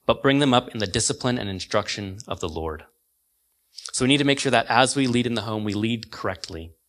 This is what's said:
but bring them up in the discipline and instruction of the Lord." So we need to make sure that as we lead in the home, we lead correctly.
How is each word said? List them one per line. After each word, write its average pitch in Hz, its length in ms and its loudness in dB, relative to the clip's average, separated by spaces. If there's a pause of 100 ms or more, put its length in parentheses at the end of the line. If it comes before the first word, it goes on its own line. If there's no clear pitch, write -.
but 117 160 2
bring 139 160 4
them 139 160 4
up 120 140 2
in 117 100 -10
the 104 80 -2
discipline 123 500 -2
and 107 140 -6
instruction 98 680 -4 (100)
of - 120 -10
the 95 80 -6
Lord." 80 360 -8 (1080)
So - 120 -2
we 127 40 4
need 143 100 6
to 143 60 0
make 139 140 2
sure 135 140 0
that 131 160 4
as 127 260 4
we 139 120 2
lead 120 200 2
in 120 80 -2
the 107 80 -4
home, 107 220 -4
we 104 100 -2
lead 110 380 -4
correctly. 85 640 -10 (140)